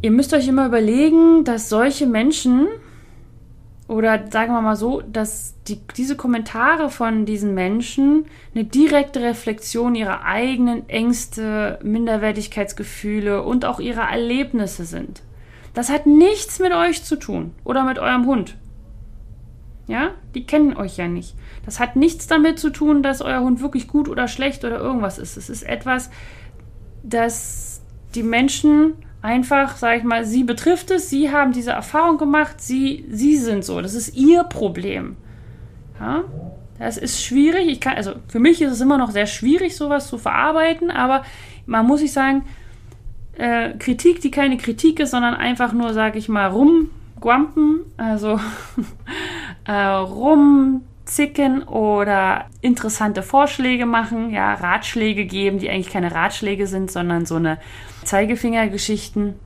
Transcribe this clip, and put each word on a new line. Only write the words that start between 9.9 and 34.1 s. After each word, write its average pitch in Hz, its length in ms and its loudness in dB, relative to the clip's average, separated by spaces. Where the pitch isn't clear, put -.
ihrer 214 280 -4
eigenen 240 640 0
Ängste, 220 960 -2
Minderwertigkeitsgefühle 208 1600 -2
und 247 220 0
auch - 140 -4
ihrer 226 300 -4
Erlebnisse 233 760 -4
sind. 170 360 -12
Das 240 160 -4
hat 285 160 0
nichts 349 540 6
mit 370 140 2
euch 339 300 0
zu 302 140 -4
tun 170 340 -8
oder 269 180 0
mit 262 160 -2
eurem 247 260 2
Hund. 247 300 0
Ja? 269 220 -2
Die 254 100 -8
kennen 294 320 2
euch 190 200 -8
ja 175 100 -4
nicht. 175 280 -8
Das - 140 -12
hat 240 180 -2
nichts 330 300 2
damit 320 320 4
zu 311 100 -2
tun, 294 340 2
dass 269 180 -2
euer 262 200 -2
Hund 247 180 2
wirklich 269 280 -4
gut 294 200 0
oder 247 220 -2
schlecht 269 340 -4
oder 233 140 -4
irgendwas 226 400 -4
ist. - 180 -14
Es - 140 -14
ist - 140 -12
etwas, 254 460 -6
das - 800 -4
die 233 80 -4
Menschen 294 680 4
einfach, 254 540 0
sag 233 220 0
ich 226 60 -4
mal, 233 220 0
sie 240 180 2
betrifft 330 480 0
es, 359 180 0
sie 277 220 0
haben 285 200 4
diese 240 200 -4
Erfahrung 311 460 2
gemacht, 302 440 0
sie, 269 480 -2
sie 269 280 4
sind 226 280 -2
so. 175 160 -4
Das 196 140 -6
ist 226 200 -8